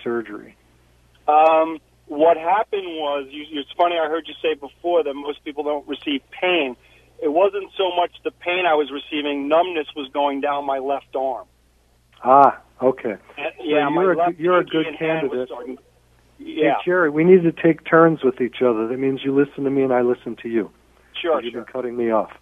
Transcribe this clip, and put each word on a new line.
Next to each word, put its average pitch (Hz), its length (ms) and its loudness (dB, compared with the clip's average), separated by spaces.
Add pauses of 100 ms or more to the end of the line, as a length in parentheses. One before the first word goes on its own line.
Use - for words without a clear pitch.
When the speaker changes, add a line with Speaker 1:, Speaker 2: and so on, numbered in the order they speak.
Speaker 1:
surgery? 107 520 -8 (720)
Speaker 2:
Um, 160 500 4 (280)
what 160 300 4
happened 190 500 -2
was, 147 440 -6
you, 147 220 -14
it's 143 240 -10
funny, 175 220 2
I 156 100 0
heard 160 200 -4
you 147 140 -14
say 156 120 0
before 156 500 -2
that 143 100 -6
most 143 300 -10
people 147 200 -10
don't 147 240 -6
receive 143 420 -6
pain. 165 460 -2 (460)
It 151 100 -2
wasn't 190 440 0
so 185 180 -2
much 175 160 0 (140)
the 151 80 -4
pain 180 340 -4
I 160 80 4
was 147 180 0
receiving, 143 560 -6
numbness 165 380 0 (100)
was 139 160 -10
going 143 280 -2
down 143 260 -4
my 139 120 -4
left 135 380 -6
arm. 131 300 -6 (800)
Speaker 1:
Ah, 131 360 8 (220)
okay. 127 340 -2 (220)
Speaker 2:
And, 151 200 -8
Speaker 1:
So - 60 -14
Speaker 2:
yeah, 147 240 0
my 165 140 0
Speaker 1:
you're 190 100 2
a 160 40 0
Speaker 2:
left 175 200 0
Speaker 1:
good, 147 60 -10
you're 180 160 2
a 170 60 2
Speaker 2:
pinky - 120 -12
Speaker 1:
good 160 100 0
Speaker 2:
and 151 100 -10
hand 160 260 -2
was 135 80 -2
Speaker 1:
candidate. 127 180 -6
Speaker 2:
starting, 127 300 -12 (600)
Speaker 1:
Hey, - 60 -18 (200)
Speaker 2:
yeah. - 100 2 (100)
Speaker 1:
Jerry, 180 260 2
we 156 140 0
need 180 200 8
to 165 80 2
take 165 320 0
turns 165 380 6
with 127 180 0
each 120 200 -2
other. 113 280 2
That 127 100 -6
means 135 260 -2
you 135 100 -2
listen 139 300 0
to 135 60 0
me 139 120 2
and 131 100 0
I 127 100 2
listen 120 400 -2
to 120 60 -8
you. 110 220 -2 (500)
Speaker 2:
Sure, 156 200 -2
Speaker 1:
You've 117 120 -10
Speaker 2:
sure. 117 100 -10
Speaker 1:
been - 100 -18
cutting 123 240 -6
me 117 140 0
off. 107 320 0